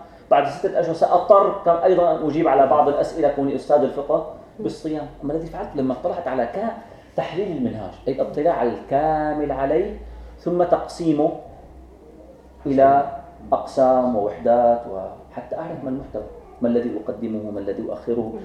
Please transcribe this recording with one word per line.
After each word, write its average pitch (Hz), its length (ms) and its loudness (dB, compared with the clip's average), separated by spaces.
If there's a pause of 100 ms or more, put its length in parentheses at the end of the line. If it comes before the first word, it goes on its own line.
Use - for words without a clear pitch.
(320)
بعد 143 160 4
ستة - 320 -2
أشهر، 165 140 0
سأضطر 175 720 4
كم-، 170 180 4
أيضا 175 280 4
أن 160 160 -2
أجيب 151 200 0
على 135 200 6
بعض 131 200 4
الأسئلة 143 420 0
كوني 139 260 -2
أستاذ 147 220 2
الفقه 139 560 0 (260)
بالصيام. 156 480 -6 (160)
أما 143 100 -4
الذي 165 140 -4
فعلت - 280 -10
لما 131 180 -2
اطلعت - 340 -4
على 127 180 -2
كا-، - 460 -8 (240)
تحليل 180 420 -4
المنهاج، 104 340 -6 (160)
أي 135 60 -2
الاطلاع 147 500 0
الكامل 147 880 0
عليه، 151 480 -2 (400)
ثم 175 240 0
تقسيمه 160 680 0 (1300)
إلى 139 520 4 (360)
أقسام 127 640 2
ووحدات، 117 680 2 (100)
وحتى - 640 -12
أعرف 165 280 -10
ما 135 60 -6
المحتوى، 131 340 -8 (380)
ما 123 60 0
الذي 120 240 0 (140)
أقدمه، 107 460 -6
ما 101 80 -8
الذي 98 300 -6
أؤخره. 117 440 -4 (120)